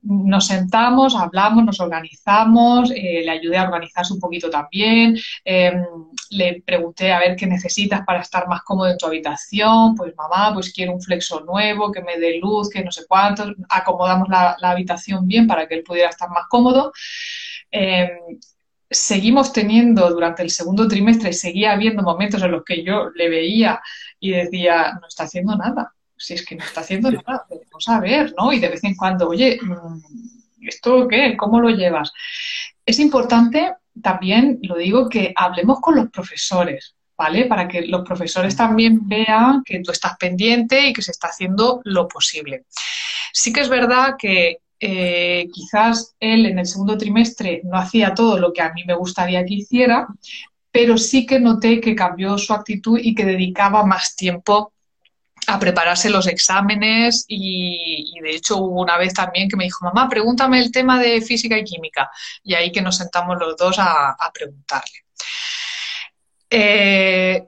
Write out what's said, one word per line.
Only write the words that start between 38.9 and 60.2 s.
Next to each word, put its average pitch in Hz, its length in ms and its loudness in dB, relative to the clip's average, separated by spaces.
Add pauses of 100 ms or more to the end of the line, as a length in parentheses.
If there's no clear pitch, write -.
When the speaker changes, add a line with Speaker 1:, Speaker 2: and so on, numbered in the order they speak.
Speaker 1:
vean 220 580 2
que 185 160 -8
tú 185 100 -8
estás - 260 -4
pendiente 233 680 2
y 262 60 0
que 214 80 -6
se 180 100 -8
está 165 160 -10
haciendo 208 560 0
lo 180 240 0
posible. 143 580 -6 (680)
Sí - 200 -2
que 285 80 0
es 277 80 -2
verdad 254 480 2
que, 180 420 0 (200)
eh, 175 760 -2
quizás 220 640 -2
él 220 280 4
en 185 120 -2
el 180 60 -2
segundo 196 320 -2
trimestre 202 680 0
no 180 120 -2
hacía 190 380 2
todo 220 240 2
lo 175 120 2
que 175 120 -4
a 165 100 -4
mí 170 120 -14
me 175 100 0
gustaría 180 500 -2
que 190 100 -6
hiciera, 240 520 2 (640)
pero 233 260 6
sí 254 280 2
que 269 140 2
noté 226 420 4
que 220 140 0
cambió 190 420 -2
su 202 160 -2
actitud 208 480 0
y 226 140 0
que 214 100 0
dedicaba 190 600 2
más 190 300 0
tiempo 185 580 -2 (760)
a 202 120 -2
prepararse 175 500 0
los 190 180 2
exámenes 214 1000 0
y, 180 880 -6
y 170 60 -20
de 156 140 -8
hecho 196 220 -4
hubo 185 240 -2
una 170 160 0
vez 185 160 0
también 185 360 -2
que 208 80 -4
me 180 80 -2
dijo, 185 200 -8
"Mamá, 220 240 2
pregúntame 254 500 2